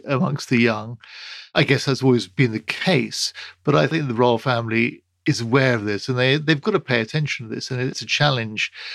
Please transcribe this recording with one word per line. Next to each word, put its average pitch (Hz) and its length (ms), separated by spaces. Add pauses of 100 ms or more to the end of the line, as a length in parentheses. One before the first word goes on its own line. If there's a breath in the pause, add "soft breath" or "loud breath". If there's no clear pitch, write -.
amongst 139 440
the 127 80
young. 117 400 (580 loud breath)
I 160 80
guess 135 220
that's 131 180
always 123 240
been 123 240
the 107 80
case, - 720 (320 loud breath)
but 139 100
I 151 140
think 151 220
the 117 40
royal 120 240
family 117 640 (240)
is 147 160
aware 127 340
of 104 100
this, 104 240
and 127 80
they, 131 200
they've 151 240
got 220 100
to 190 80
pay 120 220
attention 143 460
to 110 60
this, - 160
and 127 100
it's 127 220
a 113 40
challenge 113 680 (240 loud breath)